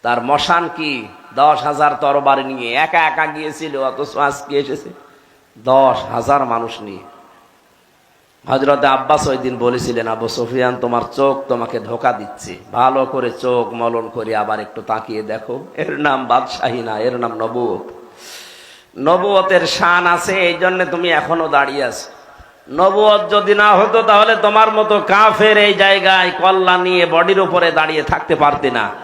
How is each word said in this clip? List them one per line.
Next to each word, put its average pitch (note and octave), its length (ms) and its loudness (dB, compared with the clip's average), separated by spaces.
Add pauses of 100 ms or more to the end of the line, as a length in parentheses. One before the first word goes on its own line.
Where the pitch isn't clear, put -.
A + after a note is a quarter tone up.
তার A#2+ 200 0
মশান D3+ 540 0
কি, C#3 320 -8 (280)
দশ D3 280 4
হাজার D3 280 0 (100)
তরবারি C#3 420 2
নিয়ে B2+ 300 -8
একা D#3+ 260 0
একা D#3 260 0
গিয়েছিল, D3+ 580 -8
অথচ C#3+ 340 -6
আজকে C#3+ 420 -2
এসেছে C3+ 300 -8 (680)
দশ C3 540 2
হাজার B2+ 340 0
মানুষ A#2 360 -6
নিয়ে। G2 180 -14 (1500)
হযরত C3+ 360 2
আব্বাস C3+ 440 2
ওই C3 100 0
দিন B2+ 200 -4
বলেছিলেন, A#2 500 -2
"আবু A2+ 200 -4
সুফিয়ান, B2 540 -2
তোমার A#2+ 200 -2 (140)
চোখ C3+ 320 0
তোমাকে A#2 320 -4
ধোকা A#2 320 -2
দিচ্ছে, G2+ 440 -12 (160)
ভালো C3 340 2
করে B2+ 260 -4
চোখ A#2+ 420 -2
মলন A#2 360 -4
করে A2 260 -6
আবার G#2+ 240 -2
একটু G#2+ 220 -12
তাকিয়ে A2 400 -6
দেখো, A2+ 440 -10 (100)
এর C#3+ 240 -6
নাম C3+ 260 0
বাদশাহী A#2+ 560 -2
না, A2 180 -8
এর B2 180 -2
নাম A#2 180 -4
নবুয়ত। A2 460 -4 (1160)
নবুয়তের F#3 680 2
শান F3+ 400 0
আছে, F#3 400 0
এই E3+ 60 0
জন্য F#3 320 0
তুমি E3+ 240 -4
এখনো D#3+ 380 0
দাঁড়িয়ে C#3 360 0
আছো। A2+ 260 -8 (600)
নবুয়ত G3+ 600 2
যদি G3+ 260 2
না G#3 180 6
হতো, A3 280 4
তাহলে A3 340 4
তোমার G#3+ 360 4
মতো G#3+ 360 2
কাফের G#3 500 4
এই G#3 160 4
জায়গায় F#3 580 2 (100)
কল্লা F#3 360 4
নিয়ে F3+ 280 2
বডির F3 340 2
উপরে F3 320 2
দাঁড়িয়ে D#3 320 0
থাকতে - 320 0
পারতে D3 360 2
না।" A2 180 -2 (140)